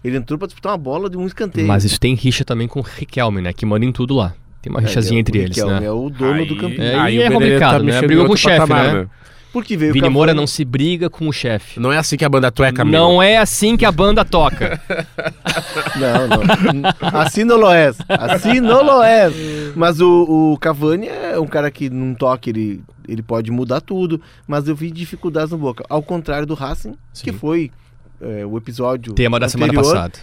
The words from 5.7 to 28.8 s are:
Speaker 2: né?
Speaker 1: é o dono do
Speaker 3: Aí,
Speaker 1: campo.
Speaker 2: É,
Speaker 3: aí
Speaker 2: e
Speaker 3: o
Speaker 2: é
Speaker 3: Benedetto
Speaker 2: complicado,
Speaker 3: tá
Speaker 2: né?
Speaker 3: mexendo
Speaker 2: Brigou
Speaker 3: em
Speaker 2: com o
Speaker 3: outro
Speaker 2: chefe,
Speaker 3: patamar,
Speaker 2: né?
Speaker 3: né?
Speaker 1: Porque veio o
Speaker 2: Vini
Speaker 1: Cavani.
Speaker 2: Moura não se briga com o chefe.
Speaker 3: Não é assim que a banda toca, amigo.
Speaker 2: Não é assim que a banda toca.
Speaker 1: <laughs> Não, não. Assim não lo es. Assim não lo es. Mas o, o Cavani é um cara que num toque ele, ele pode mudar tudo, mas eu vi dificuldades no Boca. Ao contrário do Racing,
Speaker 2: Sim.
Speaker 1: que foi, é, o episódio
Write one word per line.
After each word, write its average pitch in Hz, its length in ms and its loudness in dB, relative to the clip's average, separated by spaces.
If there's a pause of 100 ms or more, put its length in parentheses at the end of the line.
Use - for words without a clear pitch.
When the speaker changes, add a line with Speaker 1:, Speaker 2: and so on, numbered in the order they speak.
Speaker 2:
né? 104 60 -4
Speaker 1:
é 107 40 -4
o 123 200 -4
dono 143 360 -2
do 147 80 -6
Speaker 3:
Aí, - 60 -8
Speaker 1:
campo. - 200 -6
Speaker 2:
É, 117 200 -2
Speaker 3:
aí 165 160 0
Speaker 2:
e - 20 2
Speaker 3:
o 240 40 4
Speaker 2:
é 240 60 4
Speaker 3:
Benedetto - 40 2
Speaker 2:
complicado, 139 400 4
Speaker 3:
tá 147 80 4
Speaker 2:
né? 139 60 0
Speaker 3:
mexendo 127 200 2
Speaker 2:
Brigou 160 160 6
Speaker 3:
em - 40 4
Speaker 2:
com 202 40 2
o 208 60 4
Speaker 3:
outro - 140 0
Speaker 2:
chefe, 165 100 6
Speaker 3:
patamar, 147 340 2
Speaker 2:
né? 95 60 0
Speaker 3:
né? 92 60 -6 (460)
Speaker 1:
Porque 123 240 -4
veio 151 140 0
o - 40 0
Speaker 2:
Vini 135 80 4
Speaker 1:
Cavani. 131 120 2
Speaker 2:
Moura 156 200 4
não 147 120 0
se 151 180 -4
briga 160 460 -2
com 160 160 -8
o 147 60 -2
chefe. - 480 -6
Speaker 3:
Não 123 120 0
é 151 40 0
assim 156 200 -2
que 156 80 -2
a 147 40 0
banda 131 240 2
toca, 127 300 0
amigo. 151 140 4
Speaker 2:
Não 175 240 6
é 208 180 6
assim 214 380 2
que 226 100 4
a 202 40 6
banda 196 340 2
toca. 156 600 0
Speaker 1:
<laughs> 165 300 -6 (800)
Não, 127 300 0
não. 170 920 0
Assim 156 240 0
não 233 120 4
lo 208 160 6
es. 151 240 4 (120)
Assim 220 520 0
não 240 240 4
lo 269 180 6
es. 220 320 4 (400)
Mas 165 260 0
o, 160 520 4
o 147 60 -2
Cavani 160 500 -2
é 294 300 -6
um 156 80 -2
cara 147 240 -2
que 139 200 -8
num 127 240 -6
toque 127 360 -2
ele, 107 320 -6 (260)
ele 113 140 -8
pode 113 280 -6
mudar 123 300 -4
tudo, 180 400 -4 (260)
mas 147 220 -4
eu 156 60 -4
vi 160 160 -8
dificuldades 160 600 -6
no 165 80 -8
Boca. 135 300 -8
Ao 151 140 -4
contrário 151 440 -6
do 156 80 -6
Racing, 147 400 -10 (180)
Speaker 2:
Sim. - 120 -18
Speaker 1:
que 240 80 -8
foi, 151 380 -4 (500)
é, 104 260 -10
o 107 100 -8
episódio 120 560 -6